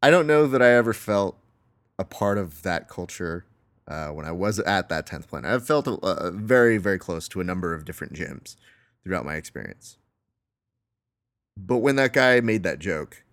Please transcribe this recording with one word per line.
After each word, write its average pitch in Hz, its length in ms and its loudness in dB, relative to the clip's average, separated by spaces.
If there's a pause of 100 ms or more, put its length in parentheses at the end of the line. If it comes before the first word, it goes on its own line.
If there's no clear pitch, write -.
I 135 60 8
don't 165 180 6
know 151 200 4
that 131 140 2
I 123 120 8
ever 117 200 4
felt 101 440 -2 (600)
a 98 60 -4
part 101 340 -2
of 90 260 -8
that 85 260 -4
culture, 85 560 -10 (420)
uh, 78 220 -8
when 76 160 -12
I 80 80 -10
was 101 260 -2
at 95 300 0
that 78 180 -4
tenth 76 220 -14
Planet. 67 200 -8
I've 120 160 -2
felt 147 220 0
a, 120 60 -4
a 90 360 -4
very, 113 480 4
very 98 220 -2
close 82 300 -8
to - 100 -8
a 90 60 -2
number 90 280 -4
of 78 120 -10
different 78 280 -12
gyms 76 440 -12 (460)
throughout 90 220 -6
my 76 100 -8
experience. - 640 -14 (1600)
But 101 220 -2
when 135 180 2
that 131 180 2
guy 127 280 6
made 110 220 0
that 76 160 -4
joke 78 540 -6